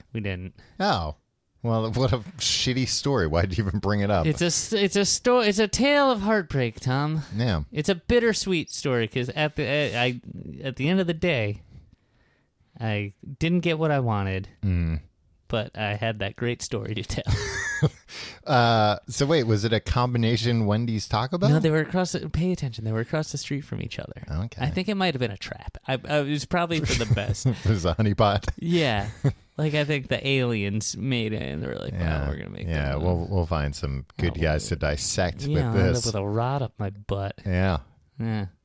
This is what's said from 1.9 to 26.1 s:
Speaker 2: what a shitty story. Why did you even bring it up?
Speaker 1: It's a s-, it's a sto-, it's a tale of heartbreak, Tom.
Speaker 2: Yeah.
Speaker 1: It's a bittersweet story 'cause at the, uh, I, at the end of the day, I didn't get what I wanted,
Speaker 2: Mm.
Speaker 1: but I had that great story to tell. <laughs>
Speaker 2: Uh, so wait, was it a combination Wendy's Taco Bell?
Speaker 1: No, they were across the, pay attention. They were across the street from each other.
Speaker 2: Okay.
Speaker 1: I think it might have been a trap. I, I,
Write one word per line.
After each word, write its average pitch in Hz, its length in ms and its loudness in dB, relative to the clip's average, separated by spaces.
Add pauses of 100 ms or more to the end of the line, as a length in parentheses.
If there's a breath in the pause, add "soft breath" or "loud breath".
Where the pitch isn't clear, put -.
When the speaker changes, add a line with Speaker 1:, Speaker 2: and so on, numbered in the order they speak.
Speaker 2:
what 127 200 2
a 127 60 0 (200)
shitty 127 480 0
story. 123 400 0
Why 80 160 2
did 92 140 -2
you 110 100 0
even 101 120 0
bring 101 220 0
it 101 80 2
up? 101 160 2
Speaker 1:
It's 156 160 0
a 175 40 4
s-, - 280 0
it's 202 220 2
a 202 100 4
sto-, 247 360 2
it's 208 180 2
a 220 80 4
tale 277 440 4
of 220 100 0
heartbreak, 165 580 0
Tom. 147 420 0 (140)
Speaker 2:
Yeah. 104 360 2
Speaker 1:
It's 151 180 0
a 196 60 4
bittersweet 202 760 2
story 120 360 0
'cause 123 220 -2
at 151 260 -2
the, 151 120 -2
uh, 139 320 0
I, 123 220 0 (420)
at 135 140 -8
the 139 120 0
end 185 100 4
of 185 80 2
the 175 60 0
day, 131 480 0 (1160 soft breath)
I 104 340 -2 (260)
didn't 170 220 2
get 160 180 0
what 156 120 2
I 143 80 2
wanted, 98 500 0 (140)
Speaker 2:
Mm. 85 380 0 (460)
Speaker 1:
but - 300 -4
I 104 180 -2
had 107 240 -4
that 101 160 -4
great 120 260 -4
story 107 340 -6
to 101 80 -4
tell. - 240 -4
<laughs> - 640 0 (560 loud breath)
Speaker 2:
Uh, 117 500 4 (120)
so 131 160 0
wait, 147 180 4
was 110 220 2
it 110 80 2
a 107 60 4
combination 117 880 2
Wendy's 110 420 0
Taco 123 300 0
Bell? 175 120 4
Speaker 1:
No, 151 100 6
they 160 120 4
were 156 100 4
across 175 320 0
the, 165 160 -6
pay 170 220 0
attention. 123 340 -4
They 110 60 -2
were 110 80 0
across 156 320 -4
the 143 80 -6
street 143 220 -6
from - 200 -8
each - 180 -10
other. - 140 -12 (160)
Speaker 2:
Okay. 92 340 -6
Speaker 1:
I 135 60 0
think 180 180 -2
it 208 80 -2
might 185 200 2
have 127 40 -6
been 120 120 0
a 98 60 -10
trap. - 400 -12 (100)
I, 135 200 -2
I, 151 120 2